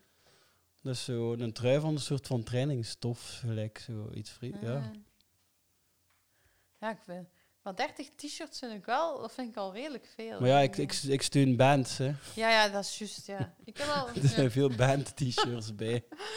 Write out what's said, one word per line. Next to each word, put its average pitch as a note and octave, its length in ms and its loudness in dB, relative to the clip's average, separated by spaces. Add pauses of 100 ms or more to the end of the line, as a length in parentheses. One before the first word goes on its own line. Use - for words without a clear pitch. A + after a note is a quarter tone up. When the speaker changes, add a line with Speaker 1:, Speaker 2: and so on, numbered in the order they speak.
(800)
Speaker 1:
Dat C3 140 -4
is - 80 -6
zo A#2 300 0
een A#2 200 -2
trui C3 260 4
van D#3 140 2
een D3 60 0
soort C3+ 280 -2
van A#2 160 0
trainingsstof, B2 960 -4
gelijk A2 380 -4
zo G#2+ 360 -8
iets A2 160 -10
vri-, A#2+ 320 -10
ja. A2+ 140 -4
Speaker 2:
Ah. C#3+ 80 -4 (2000)
Ja, G#3+ 120 -4
ik G3 100 -10
vind, F3+ 260 -12 (340)
maar F#3+ 140 -8
dertig C#4 400 -4
t-shirts - 440 -12
vind A#3 140 -10
ik G3+ 120 -12
wel, C#4+ 360 0
dat - 120 -10
vind B3 160 -8
ik G#3+ 80 -16
al F#3+ 160 -6
redelijk C4 320 -10 (100)
veel. A3 240 -10
Speaker 1:
Maar B2 100 4
ja, C#3 100 8
ik, C3+ 180 2
ik, C#3+ 160 -2
ik C3+ 280 0
steun C3+ 340 4
bands, C3 420 4
hè. C3 80 0 (300)
Speaker 2:
Ja, A3+ 140 2
ja, G#3+ 200 8
dat G3+ 140 -2
is - 140 -8
juist, - 280 -10
ja. G3 380 -6
Ik - 140 -16
heb C#4+ 100 -2
al D4 260 0
Speaker 1:
<laughs> F#3 100 -2
Er C#3 40 8
zijn B2+ 240 6
veel C3+ 180 4
band-t-shirts B2 1080 0
bij. A2+ 300 -2 (320)